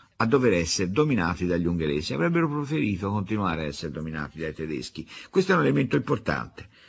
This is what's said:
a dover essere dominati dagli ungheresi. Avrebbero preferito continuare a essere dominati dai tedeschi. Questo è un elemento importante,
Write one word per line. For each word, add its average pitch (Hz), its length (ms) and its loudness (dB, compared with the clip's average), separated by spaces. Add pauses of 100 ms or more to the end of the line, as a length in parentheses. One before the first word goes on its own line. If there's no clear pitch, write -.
(200)
a 117 60 4
dover 123 260 6
essere 87 380 2
dominati 95 560 2
dagli 87 200 2
ungheresi. 80 460 0
Avrebbero 170 360 2
preferito 139 600 -2
continuare 98 540 -2
a 78 40 -2
essere 73 260 -6
dominati 78 480 -8
dai 78 120 -4
tedeschi. 76 560 -8 (220)
Questo 190 220 2
è - 20 6
un 165 80 4
elemento 139 320 2
importante, 76 720 -2 (200)